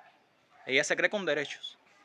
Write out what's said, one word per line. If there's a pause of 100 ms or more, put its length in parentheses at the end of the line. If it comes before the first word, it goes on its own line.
(680)
Ella
se
cree
con
derechos. (260)